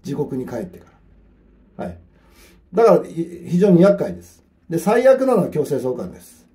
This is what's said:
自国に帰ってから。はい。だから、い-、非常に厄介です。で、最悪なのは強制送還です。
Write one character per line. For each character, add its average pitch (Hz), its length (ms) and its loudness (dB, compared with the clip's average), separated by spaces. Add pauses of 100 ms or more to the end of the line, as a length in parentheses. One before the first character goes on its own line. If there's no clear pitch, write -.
自 139 100 -8
国 131 260 -6
に 120 60 -10
帰 120 100 -10
っ - 80 -8
て - 120 -20
か - 80 -20 (920)
ら。 - 80 -10
は 175 60 -12
い。 - 60 -18 (760)
だ 220 140 2
か 202 140 6
ら、 - 80 -8
い-、 - 20 -18 (400)
非 175 80 -2
常 196 140 4
に 170 100 6
厄 190 160 4
介 95 160 -6
で 87 80 -16
す。 - 220 -20 (260)
で、 165 80 -6
最 240 300 2
悪 262 180 4
な 247 100 0
の 185 60 2
は 131 80 -2
強 147 160 -4
制 135 140 -4
送 127 160 -6
還 95 160 -12
で - 100 -20
す。 - 340 -20